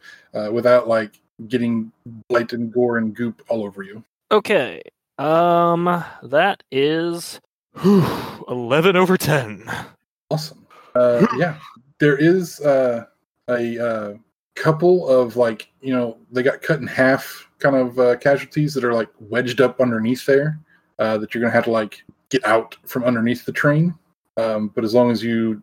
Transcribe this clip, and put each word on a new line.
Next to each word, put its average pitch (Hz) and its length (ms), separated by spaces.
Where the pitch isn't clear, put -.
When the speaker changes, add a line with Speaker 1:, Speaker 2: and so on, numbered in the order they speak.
Speaker 1:
uh, 107 180
without, 120 380
like, 110 320
getting 117 420
blight 120 240
and 117 220
gore 120 240
and 110 180
goop 117 320
all 113 160
over 101 180
you. 101 220
Speaker 2:
Okay. 117 520
Um, 170 840
that 156 460
is, 165 720
whew, 190 240
eleven 139 480
over 185 180
ten. 120 480
Speaker 1:
Awesome. - 360
Uh, 123 360
Speaker 2:
<laughs> 123 60
Speaker 1:
yeah, 160 180
there 147 180
is, 170 420
uh, 131 460
a, 120 300
uh, 110 340
couple 170 540
of, 123 280
like, 117 340
you 131 140
know, 120 220
they 123 120
got - 180
cut 156 180
in 120 80
half - 640
kind 139 160
of, 127 220
uh, 123 200
casualties 143 560
that 127 100
are, 120 100
like, 113 160
wedged 117 420
up 123 200
underneath 120 440
there, 147 340
uh, 110 180
that 107 160
you're 117 80
gonna 113 120
have 117 100
to, 117 80
like, 110 320
get - 160
out 110 300
from 127 180
underneath 120 420
the 127 60
train. 156 440
Um, 107 380
but 110 80
as 107 100
long 120 180
as 110 120
you 113 400